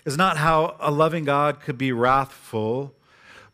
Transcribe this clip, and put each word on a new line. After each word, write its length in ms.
is 100
not 220
how 420
a 120
loving 340
God 340
could 180
be 140
wrathful, 1000